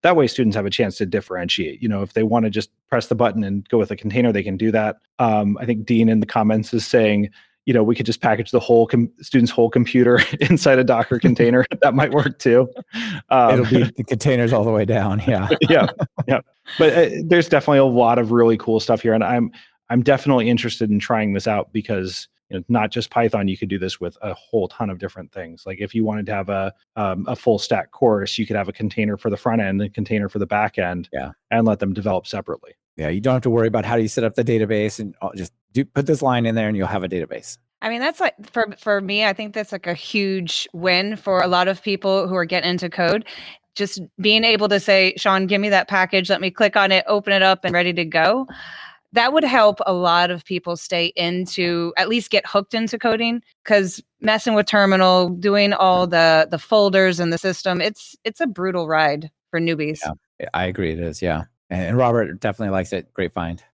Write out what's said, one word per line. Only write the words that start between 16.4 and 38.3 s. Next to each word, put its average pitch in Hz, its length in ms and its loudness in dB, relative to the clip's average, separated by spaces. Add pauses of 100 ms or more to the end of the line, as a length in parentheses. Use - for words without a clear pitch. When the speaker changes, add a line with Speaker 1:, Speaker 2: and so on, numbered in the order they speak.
Speaker 1:
But, 156 140 6
uh, 160 160 4 (160)
there's 170 240 4
definitely 143 300 4
a 135 60 8
lot 120 340 4
of 113 120 0
really 117 260 6
cool 110 220 0
stuff 110 220 0
here. 113 120 2
And 110 100 2
I'm, 117 280 0 (380)
I'm 120 140 2
definitely 131 460 2
interested 117 420 -2
in 101 80 2
trying 107 340 -2
this 101 140 -4
out 104 260 -2
because, 98 540 -6 (220)
you 95 80 -10
know, 87 120 -8
not 110 220 0
just - 180 -8
Python, 110 380 0
you 92 100 -4
could 104 120 -8
do 98 100 -4
this 92 200 -8
with 87 220 -8
a 101 140 -8
whole 101 320 -4
ton 110 240 -8
of 90 80 -10
different 92 320 -14
things. 82 340 -16
Like 95 160 -12
if 104 140 -10
you 110 100 -2
wanted 107 220 -4
to 107 60 -6
have 98 160 -6
a, 98 220 -4 (240)
um, 98 320 -6
a 123 80 -4
full 113 240 0
stack - 320 -4
course, 107 460 0
you 110 80 -2
could 107 100 -6
have 101 140 -4
a - 40 -12
container 104 440 -4
for - 140 -6
the 101 60 -4
front 113 240 -2
end 98 200 -2
and 101 80 -4
a - 0 -
container 104 400 -4
for - 100 -8
the 98 80 -2
back 104 300 -2
end 90 360 -6
Speaker 2:
Yeah. 67 180 -8 (180)
Speaker 1:
and 117 160 2
let 107 140 2
them 98 140 -4
develop 95 340 -4
separately. - 460 -12 (240)
Speaker 2:
Yeah, 78 120 -6
you 95 120 -4
don't 131 120 0
have 127 100 0
to 127 60 0
worry 113 180 2
about 107 180 -2
how 117 100 -2
do 113 80 2
you 107 60 -4
set 120 140 -4
up 110 120 -2
the 120 80 0
database 110 560 -2
and, 101 220 -12
uh, 95 140 -6
just 92 180 -10 (180)
do, 139 140 -2
put 139 200 -4
this 151 160 0
line 123 240 0
in 113 100 0
there 110 120 -2
and 107 100 -2
you'll 95 100 -2
have 95 160 -4
a 92 60 -6
database. - 480 -10 (260)
Speaker 3:
I 220 60 -6
mean, 233 100 -8
that's 302 200 -6
like, 370 160 -4 (160)